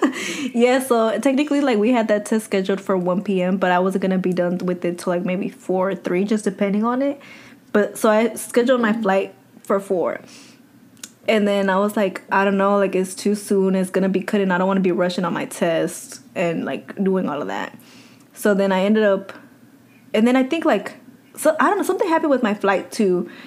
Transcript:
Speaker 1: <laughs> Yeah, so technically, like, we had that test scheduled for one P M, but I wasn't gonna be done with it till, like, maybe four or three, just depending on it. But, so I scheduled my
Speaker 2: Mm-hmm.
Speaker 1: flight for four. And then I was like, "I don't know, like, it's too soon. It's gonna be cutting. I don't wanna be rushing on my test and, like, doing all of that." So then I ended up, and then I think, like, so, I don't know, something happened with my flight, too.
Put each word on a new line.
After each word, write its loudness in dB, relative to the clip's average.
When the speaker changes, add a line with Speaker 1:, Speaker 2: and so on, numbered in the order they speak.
Speaker 1:
<laughs> -6
Yeah, 4
so 0
technically, 0
like, 2
we 2
had 2
that 0
test -2
scheduled -2
for -2
one -2
P -2
M, 0
but 2
I 4
wasn't 0
gonna 0
be 0
done -2
with -4
it -4
till, -4
like, -2
maybe -4
four -2
or -4
three, -2
just -2
depending -2
on -2
it. -2
But, 2
so 2
I 2
scheduled 2
my 2
Speaker 2:
Mm-hmm. -2
Speaker 1:
flight 0
for 0
four. -2
And 2
then 0
I 2
was 0
like, -2
"I 2
don't 2
know, 4
like, 0
it's -2
too 0
soon. 0
It's -2
gonna 0
be 0
cutting. 0
I 0
don't 0
wanna 2
be 2
rushing -2
on -2
my -6
test -4
and, -2
like, -10
doing 0
all -6
of -8
that." -8
So 0
then 2
I 2
ended 2
up, 0
and 4
then 4
I 4
think, -2
like, 0
so, 2
I 4
don't 2
know, 0
something 0
happened 2
with 2
my 2
flight, 0
too. 0